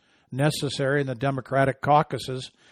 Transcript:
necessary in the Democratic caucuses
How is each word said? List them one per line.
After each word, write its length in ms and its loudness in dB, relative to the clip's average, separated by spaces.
necessary 720 -2
in 60 -4
the 60 -4
Democratic 680 0
caucuses 680 0